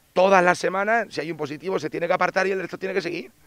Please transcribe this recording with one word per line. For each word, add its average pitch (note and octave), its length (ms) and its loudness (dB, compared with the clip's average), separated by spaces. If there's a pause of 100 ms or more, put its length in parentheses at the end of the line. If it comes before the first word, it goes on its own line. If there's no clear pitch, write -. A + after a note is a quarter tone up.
(140)
todas F#3 300 6
las F3+ 140 4
semanas, G3+ 540 0
si D3 100 -6
hay D#3 80 -6
un E3 80 -8
positivo, D3+ 400 -6
se D3 140 -6
tiene E3 160 -4
que E3+ 60 0
apartar F3+ 340 0
y G3 40 -2
el F#3+ 80 -4
resto F3+ 200 -8
tiene F#3+ 160 -6
que F#3 80 -2
seguir. - 280 -8 (160)